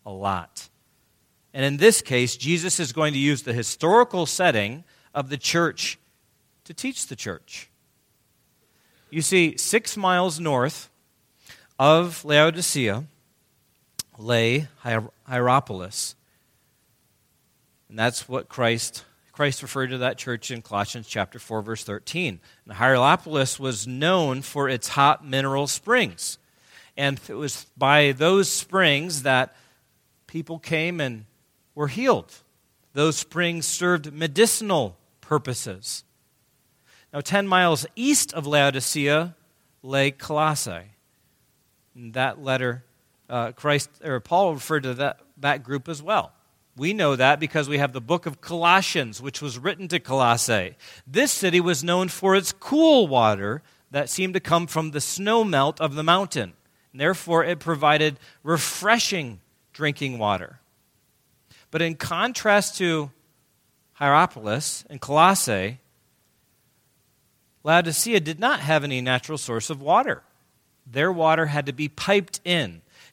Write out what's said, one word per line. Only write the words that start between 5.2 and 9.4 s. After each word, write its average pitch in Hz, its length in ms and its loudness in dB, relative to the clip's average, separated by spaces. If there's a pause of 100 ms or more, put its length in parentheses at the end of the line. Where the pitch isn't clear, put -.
the 143 100 -8
church - 600 -2 (680)
to 165 100 -20
teach - 320 -8
the 131 100 -14
church. - 540 -12 (1400)
You 156 120 -4
see, 170 340 2